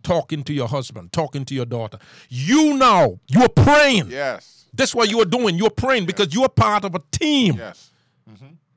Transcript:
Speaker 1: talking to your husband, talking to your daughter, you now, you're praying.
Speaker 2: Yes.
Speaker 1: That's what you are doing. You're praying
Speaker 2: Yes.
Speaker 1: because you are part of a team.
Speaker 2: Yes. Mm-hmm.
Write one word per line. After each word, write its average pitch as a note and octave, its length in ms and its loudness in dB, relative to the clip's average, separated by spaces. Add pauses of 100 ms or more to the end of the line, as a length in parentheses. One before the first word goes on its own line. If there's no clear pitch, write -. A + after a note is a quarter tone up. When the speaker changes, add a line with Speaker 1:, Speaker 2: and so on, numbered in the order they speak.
Speaker 1:
talking D#3+ 420 -4
to D3 100 -8
your C3 140 -4
husband, A2+ 440 -10
talking C#3+ 320 -6
to C#3 100 -10
your B2 120 -6
daughter, A#2 320 -10 (320)
you C4 460 0
now, F#3 520 4
you're A#3+ 220 4
praying. C4 600 4
Speaker 2:
Yes. C3 600 -10
Speaker 1:
That's - 220 -2
what A3+ 160 0
you A3+ 100 0
are G#3+ 60 4
doing. G#3 320 -2
You're G#3+ 120 2
praying B3 340 -2
Speaker 2:
Yes. - 20 -4
Speaker 1:
because E3+ 280 -4
you B3 80 0
are C4 60 0
part G#3 360 0
of F3 100 -8
a - 160 -8
team. C4+ 460 0
Speaker 2:
Yes. F#2 340 -16 (400)
Mm-hmm. G#2+ 140 -20 (320)